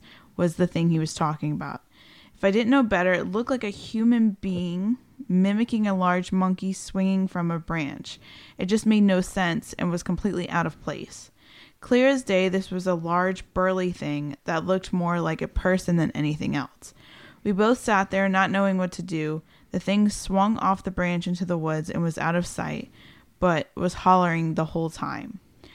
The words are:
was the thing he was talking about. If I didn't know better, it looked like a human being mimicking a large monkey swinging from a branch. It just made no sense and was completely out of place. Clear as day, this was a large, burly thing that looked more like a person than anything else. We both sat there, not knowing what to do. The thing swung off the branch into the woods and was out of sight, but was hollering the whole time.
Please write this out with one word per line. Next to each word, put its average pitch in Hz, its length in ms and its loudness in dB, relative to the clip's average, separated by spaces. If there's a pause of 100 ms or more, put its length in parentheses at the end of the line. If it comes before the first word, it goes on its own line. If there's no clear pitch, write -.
(360)
was 175 200 0
the 180 100 2
thing 170 240 2
he 160 80 4
was 156 160 -2
talking 151 380 -2
about. 139 300 -8 (520)
If - 80 -20
I 196 80 4
didn't 220 200 2
know 277 120 6
better, 185 300 2
it 165 180 0
looked 220 200 -4
like 254 120 -2
a 214 80 -4
human 226 720 2
being 185 560 -2 (320)
mimicking 208 580 2
a 196 80 0
large 180 380 0
monkey 185 400 0
swinging 190 560 -2
from 170 240 -4
a 170 80 -2
branch. - 580 -8 (400)
It 190 80 -2
just 214 200 2
made 214 160 6
no 185 180 6
sense 180 580 -2
and 175 140 -2
was 175 100 -4
completely 180 460 -4
out 165 180 0
of - 160 -10
place. - 480 -10 (500)
Clear 254 280 4
as 269 160 2
day, 190 240 2
this 185 220 -2
was 185 180 -6
a 185 60 2
large, 175 500 0 (100)
burly 185 380 2
thing 147 520 -6
that 165 220 -2
looked 185 260 0
more 175 280 0
like 160 220 -2
a 160 60 -4
person 185 500 0
than 160 140 2
anything 151 440 -2
else. - 380 -10 (500)
We 208 80 0
both 214 260 4
sat 196 320 0
there, 196 180 2
not 190 220 2
knowing 196 260 2
what 185 160 -2
to - 100 -10
do. 160 400 -4 (280)
The - 100 -4
thing 202 280 2
swung 202 500 0
off 190 240 0
the 196 80 -6
branch 175 380 -2
into 180 160 -2
the 175 120 -2
woods 156 340 -2
and 170 120 -2
was 165 160 -2
out 165 160 0
of 175 120 0
sight, - 440 -8 (480)
but 170 360 0
was 180 200 -2
hollering 170 600 4
the 160 120 0
whole 165 240 -4
time. - 480 -10 (360)